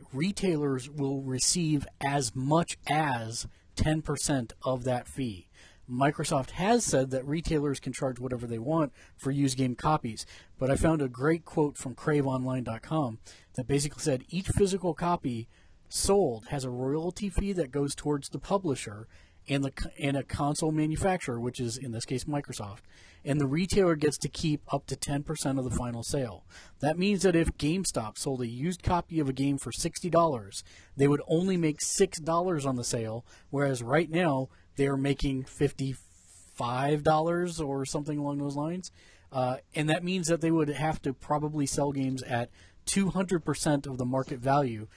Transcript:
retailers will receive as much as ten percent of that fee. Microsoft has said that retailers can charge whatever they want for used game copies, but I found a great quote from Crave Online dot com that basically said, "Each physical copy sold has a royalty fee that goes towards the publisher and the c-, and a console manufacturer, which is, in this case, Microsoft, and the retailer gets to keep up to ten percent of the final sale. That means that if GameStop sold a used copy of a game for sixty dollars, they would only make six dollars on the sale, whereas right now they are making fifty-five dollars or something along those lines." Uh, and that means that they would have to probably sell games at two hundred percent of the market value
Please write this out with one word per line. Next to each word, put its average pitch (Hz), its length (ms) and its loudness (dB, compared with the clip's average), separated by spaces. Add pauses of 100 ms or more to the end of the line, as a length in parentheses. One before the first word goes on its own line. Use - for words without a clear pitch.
(120)
retailers 147 760 0
will 139 320 -2
receive 143 640 0 (200)
as 139 300 0
much 151 400 2 (100)
as 123 600 -2 (300)
ten 156 260 2
percent 139 500 -2 (100)
of 127 220 -2
that 123 240 -2
fee. 107 400 -6 (420)
Microsoft 139 600 0
has 226 340 2
said 135 260 2
that 131 160 -2
retailers 147 540 0
can 131 120 -6
charge 131 260 -4
whatever 123 280 -6
they 117 120 -4
want 151 340 0 (240)
for 135 140 -4
used 139 280 2
game 127 160 2
copies, 135 520 0 (320)
but 131 120 2
I - 60 4
found 160 260 4
a 131 60 0
great 147 360 0
quote 147 320 0
from 123 180 -8
Crave 147 320 2
Online 131 360 -2
dot 113 200 -6
com 139 360 -2 (360)
that 123 120 -6
basically 143 360 0
said, 131 260 0
"Each 190 200 -4
physical 185 440 2
copy 147 560 -2 (400)
sold 165 600 2
has 139 160 -4
a 127 60 -4
royalty 160 600 -2
fee 202 220 0
that 160 180 -2
goes 143 240 0
towards 147 340 -2
the 151 100 -8
publisher 131 680 -2 (400)
and 139 160 0
the 135 160 -2
c-, - 200 -4
and 139 180 0
a 131 60 0
console 151 500 0
manufacturer, 156 640 0
which 120 220 -4
is, 120 160 -2
in 127 160 -8
this 113 140 -6
case, 127 180 -4
Microsoft, 139 560 -6 (420)
and 147 160 0
the 139 80 2
retailer 170 480 4
gets 147 220 2
to 143 120 -6
keep 151 340 -2 (100)
up 139 140 -2
to 135 100 -6
ten 147 260 -2
percent 143 360 -2
of 127 60 -2
the 127 60 -4
final 120 320 -4
sale. 113 440 -4 (340)
That 156 180 0
means 196 260 2
that 175 120 6
if 165 220 2
GameStop 147 580 -2
sold 131 240 -4
a 123 60 -2
used 139 360 -4
copy 170 380 0
of 139 80 2
a 131 60 0
game 139 240 0
for 117 120 -8
sixty - 380 -4
dollars, 156 560 2 (320)
they 139 120 6
would 143 200 4
only 180 300 4
make 156 240 0
six - 360 2
dollars 165 460 0
on 135 120 0
the 120 80 -4
sale, 113 420 -4 (240)
whereas 139 320 2
right 147 260 2
now 156 400 2 (280)
they 139 100 4
are 139 100 2
making 135 480 0
fifty-five 135 1600 -2
dollars 165 560 2
or 139 240 -2
something 147 340 -4
along 143 200 -2
those 143 180 -4
lines." 165 340 -6 (400)
Uh, 127 280 0 (160)
and 156 160 2
that 170 120 2
means 180 260 -2
that 165 120 4
they 165 100 2
would 156 200 4
have 147 320 -2
to 139 100 0
probably 147 540 -2
sell 143 260 0
games 131 300 -2
at 120 260 -2 (380)
two 196 240 2
hundred 185 340 0
percent 147 420 2
of 131 120 -6
the 127 80 -2
market 131 320 -2
value 123 480 2 (100)